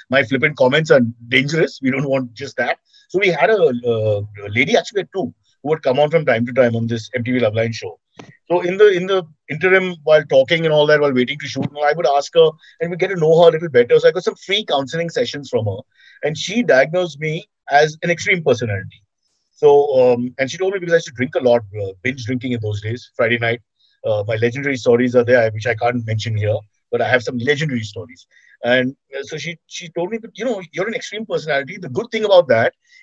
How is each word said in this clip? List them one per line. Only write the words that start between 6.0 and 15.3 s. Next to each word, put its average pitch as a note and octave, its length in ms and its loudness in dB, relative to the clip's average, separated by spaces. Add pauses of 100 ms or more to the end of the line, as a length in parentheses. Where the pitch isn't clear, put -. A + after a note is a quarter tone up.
from D#3+ 160 0
time A#2+ 180 2
to B2 80 -6
time A#2+ 220 4
on A2+ 100 -2
this A#2 300 -6
M A#2+ 80 -4
T B2+ 80 -4
V B2+ 80 0
Loveline A2+ 340 0
show. G2 260 -12 (520)
So F3 100 2
in F3+ 160 -2
the, G#3 120 8 (100)
in F#3 80 -4
the F#3+ 120 0 (300)
interim, F#3 540 0
while D#3 200 4 (120)
talking E3 300 2
and D#3 80 2
all D3+ 120 4
that, D3+ 160 4
while C#3+ 120 2
waiting B2+ 260 0
to C#3+ 80 -12
shoot, C3+ 180 -6
you - 80 -8
know, D3 160 -2
I D3+ 40 2
would D#3+ 140 0
ask C#3+ 280 0
her, D#3+ 160 6 (280)
"And E3+ 120 -6
we F3+ 60 -8
get F#3 100 -2
to F#3+ 80 -6
know D#3+ 260 2
her E3+ 80 8
a - 40 8
little D#3+ 160 -6
better." B2 300 4
So E3 80 4
I D#3+ 40 6
got F3 180 2
some C#3 60 -4
free G#3 300 -4
counseling E3 440 -4
sessions C#3 400 -6